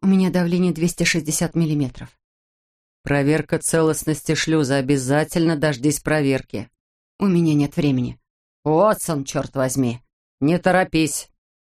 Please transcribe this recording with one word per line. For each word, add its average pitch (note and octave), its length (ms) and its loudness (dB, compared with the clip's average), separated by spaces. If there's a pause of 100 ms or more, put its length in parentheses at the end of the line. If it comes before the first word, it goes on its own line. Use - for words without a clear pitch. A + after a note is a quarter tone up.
у G3 60 0
меня F#3+ 240 4
давление F3+ 420 0
двести E3+ 300 -2
шестьдесят D#3+ 520 -2
миллиметров». D3 640 -4 (840)
«Проверка D3+ 560 0
целостности D#3 760 0
шлюза. D3+ 420 0
Обязательно C#3+ 760 0
дождись D3 440 0
проверки». C3+ 720 -2 (500)
«У G3+ 80 0
меня E3+ 260 2
нет C#3+ 240 0
времени». B2+ 420 -2 (440)
«Уотсон, D#3+ 600 0
черт C3+ 320 -8
возьми, C3 460 -2 (380)
не D#3 180 2
торопись». F3 720 0 (400)